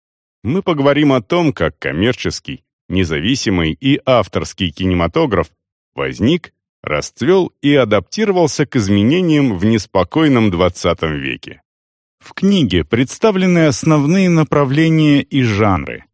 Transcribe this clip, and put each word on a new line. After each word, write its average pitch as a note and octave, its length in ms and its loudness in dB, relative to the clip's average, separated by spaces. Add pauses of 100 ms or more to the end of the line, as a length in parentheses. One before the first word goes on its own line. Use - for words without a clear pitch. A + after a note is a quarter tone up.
(420)
Мы D#3+ 200 -2
поговорим C#3+ 500 2
о B2+ 100 2
том, E3+ 300 0
как D#2 260 -4
коммерческий, D#2+ 840 -4 (240)
независимый F2 840 -2
и C#3 320 -2
авторский F#2+ 680 -2
кинематограф F#2 800 -2 (440)
возник, A#2+ 580 -4 (300)
расцвел C#3+ 720 -2 (100)
и C#3+ 120 2
адаптировался D3 920 0
к - 120 -6
изменениям B2 800 0
в F2+ 60 -2
неспокойном A2+ 880 2
двадцатом E2+ 600 -2
веке. C2+ 480 -10 (580)
В - 120 -20
книге C3 520 0
представлены F3 840 0
основные D#3 640 2
направления D3+ 920 2
и C3+ 220 -2
жанры, G2 720 0